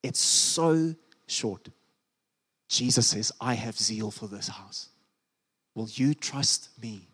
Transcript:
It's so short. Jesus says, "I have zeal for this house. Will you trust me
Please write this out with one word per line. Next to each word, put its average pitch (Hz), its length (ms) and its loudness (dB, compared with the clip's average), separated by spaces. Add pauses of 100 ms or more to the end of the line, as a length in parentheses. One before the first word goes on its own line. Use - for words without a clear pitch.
It's - 160 -2
so 160 760 4 (320)
short. - 400 -4 (1000)
Jesus 123 380 2
says, - 240 0 (100)
"I 123 140 -2
have 110 240 -6
zeal 110 320 -2
for - 160 -12
this 101 220 -10
house. - 400 -14 (880)
Will 113 140 -6
you 135 220 2
trust - 580 -2 (120)
me 101 320 -12